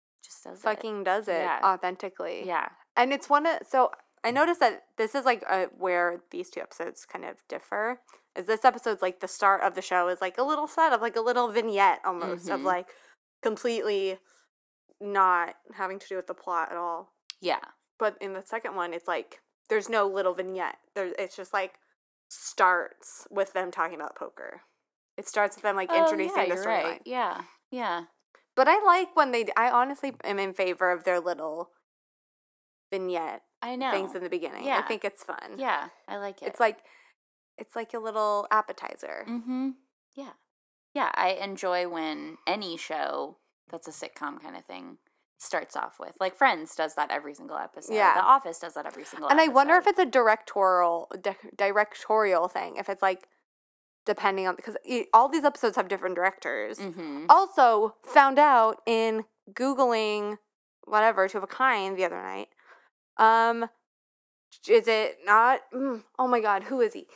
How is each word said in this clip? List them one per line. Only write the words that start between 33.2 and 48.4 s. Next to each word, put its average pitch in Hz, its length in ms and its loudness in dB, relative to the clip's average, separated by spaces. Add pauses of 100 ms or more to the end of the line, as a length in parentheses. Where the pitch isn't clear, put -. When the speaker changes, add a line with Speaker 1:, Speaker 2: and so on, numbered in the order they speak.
Speaker 1:
I 247 160 -8 (140)
Speaker 2:
things 190 200 -4
Speaker 1:
know. 196 60 -10
Speaker 2:
in 180 60 -10
the 170 60 -8
beginning. 165 360 -6
Speaker 1:
Yeah. 269 140 0
Speaker 2:
I - 80 0
think 214 160 -6
it's - 200 -8
fun. - 340 -12
Speaker 1:
Yeah, 202 320 -4 (180)
I 202 100 -10
like 202 240 -12
it. - 60 -12
Speaker 2:
It's - 120 -6
like, 220 200 2 (800)
it's - 180 -16
like 226 180 -10
a 233 60 -8
little 214 520 -2
appetizer. - 760 -4
Speaker 1:
Mm-hmm. 247 420 -6 (460)
Yeah. 269 160 -16 (600)
Yeah, - 200 -2
I 185 200 0
enjoy 180 540 -4
when 160 500 -8 (100)
any 180 300 -6
show 143 600 -6 (320)
that's 165 180 -14
a 160 40 -12
sitcom 147 500 -12
kind 147 140 -16
of - 100 -20
thing 90 320 -18 (420)
starts - 360 -6
off - 240 -8
with. - 200 -16
Like, 190 160 -4
Friends 175 400 0
does 156 200 -4
that 147 160 -2
every 147 240 -6
single 151 220 -14
episode. - 360 -10
Speaker 2:
Yeah. 202 220 4
Speaker 1:
The 185 80 2
Office 190 360 4